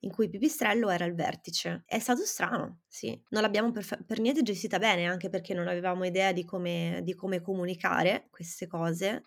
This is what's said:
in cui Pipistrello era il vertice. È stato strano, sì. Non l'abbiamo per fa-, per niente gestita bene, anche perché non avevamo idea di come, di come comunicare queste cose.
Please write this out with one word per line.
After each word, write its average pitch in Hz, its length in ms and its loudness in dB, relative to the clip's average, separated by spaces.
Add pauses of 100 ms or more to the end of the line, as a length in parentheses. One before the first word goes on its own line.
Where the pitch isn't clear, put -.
in - 100 -6
cui 214 180 2
Pipistrello 214 600 2
era 175 160 2
il 175 100 -2
vertice. 170 680 -4
È - 140 -2
stato 254 260 2
strano, - 600 -2
sì. - 420 -8
Non 214 120 0
l'abbiamo 214 300 4
per 214 120 -4
fa-, - 220 -6
per 220 140 -4
niente 262 240 4
gestita 196 360 0
bene, 185 280 4
anche 180 220 -2
perché 170 240 -4
non 175 140 0
avevamo 180 380 0
idea 185 260 2
di 175 140 0
come, 175 580 -2
di 180 120 -2
come 185 260 -2
comunicare 185 920 0
queste 170 360 -10
cose. 165 600 -2